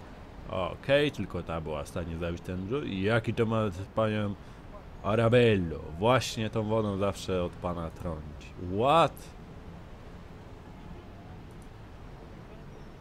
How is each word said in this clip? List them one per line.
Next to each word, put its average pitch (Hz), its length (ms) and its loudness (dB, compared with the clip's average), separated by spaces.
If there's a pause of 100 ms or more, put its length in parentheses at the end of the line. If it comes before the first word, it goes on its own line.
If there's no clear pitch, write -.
(500)
Okej, 135 600 4
tylko 90 320 -4
ta 82 180 -2
była 76 220 -2
w - 40 -8
stanie 85 300 -4
zabić 85 240 -2
ten 92 240 -4
brzuch. 131 200 -2
I 95 160 -2
jaki 113 320 4
to 113 120 4
ma 110 240 4
z 90 80 -6
panią 107 580 2 (680)
Arabello? 110 760 6 (200)
Właśnie 113 500 4
tą 113 140 0
wodą 107 340 2
zawsze 92 460 2
od 87 80 0
pana 85 380 -4
trąci. 76 580 -6 (300)
What? 143 360 6 (3750)